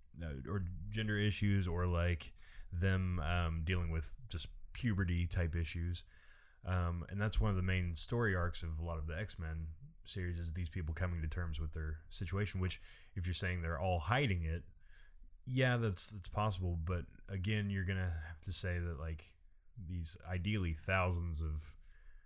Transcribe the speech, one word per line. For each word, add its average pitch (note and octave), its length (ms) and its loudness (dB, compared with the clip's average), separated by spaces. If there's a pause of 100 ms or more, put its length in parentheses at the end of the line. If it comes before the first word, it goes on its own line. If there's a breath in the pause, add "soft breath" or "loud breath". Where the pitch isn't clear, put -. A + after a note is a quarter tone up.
(240)
uh, C#2 260 -6
or F#2+ 140 0 (260)
gender G#2+ 280 2
issues, G2+ 500 4
or, F2 180 2
like, F2 480 2 (380 loud breath)
them, F#2 480 2
um, E2 460 2
dealing F2 260 2
with D#2+ 240 -2 (140)
just - 180 -6 (260)
puberty F2+ 540 2
type E2+ 280 2
issues. E2+ 500 -2 (600 loud breath)
Um, F2 440 0
and G2+ 100 -4
that's G#2+ 200 2
one G#2+ 100 6
of F#2+ 80 4
the F#2 40 4
main F2+ 360 2
story A2+ 380 2
arcs E2+ 280 2
of D#2+ 160 -2
a E2 40 -2
lot E2 140 -2
of D#2 100 -2
the D#2+ 120 -4
X-Men D#2+ 480 -4 (380)
series, F2+ 340 -2
is E2 140 -2
these F2 160 -2
people D#2+ 240 -2
coming F2 280 0
to D#2+ 60 0
terms E2 320 -2
with D#2+ 140 -2
their D#2 260 -2 (100)
situation, F#2+ 520 -2
which, F2+ 180 0 (360 loud breath)
if F2+ 120 0
you're F2+ 60 2
saying F2+ 280 0
they're E2 180 0
all F2+ 200 4
hiding F#2+ 440 4
it, D#2+ 200 0 (840 soft breath)
yeah, B2+ 300 4
that's, A2 320 0
that's G#2 220 -10
possible. F#2 520 0
But F2 240 0 (220)
again, G2+ 420 0
you're G2 140 0
gonna F#2 300 0 (140)
have E2+ 140 -10
to F#2+ 120 -6
say F2 260 -2
that, E2+ 200 -2
like, D#2+ 260 -6 (640)
these E2+ 280 -4 (140)
ideally F#2 440 2
thousands F2 680 2
of D#2 320 -2 (520 soft breath)